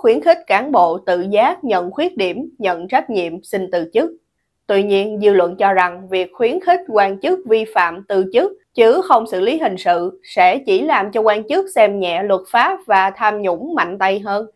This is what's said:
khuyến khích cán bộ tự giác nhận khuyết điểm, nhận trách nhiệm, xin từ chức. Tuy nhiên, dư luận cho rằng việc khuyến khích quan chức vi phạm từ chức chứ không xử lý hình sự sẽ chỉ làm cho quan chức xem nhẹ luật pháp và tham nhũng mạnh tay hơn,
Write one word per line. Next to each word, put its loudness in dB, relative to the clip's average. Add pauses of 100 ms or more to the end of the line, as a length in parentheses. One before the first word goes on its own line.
khuyến 2
khích 2
cán 0
bộ 2
tự -2
giác 0
nhận -2
khuyết -4
điểm, -4
nhận -4
trách -2
nhiệm, -4
xin -6
từ -4
chức. 0 (560)
Tuy 2
nhiên, -2
dư 4
luận 2
cho 2
rằng 0
việc -4
khuyến -2
khích 2
quan 0
chức -2
vi 2 (100)
phạm -2
từ -2
chức 2 (220)
chứ 4
không 2
xử -4
lý 0
hình -2
sự -6
sẽ 2
chỉ 0
làm -2
cho -2
quan 0
chức 0 (100)
xem 4
nhẹ -2
luật 0 (100)
pháp 0
và 2
tham -2
nhũng -4
mạnh -2
tay 0
hơn, -6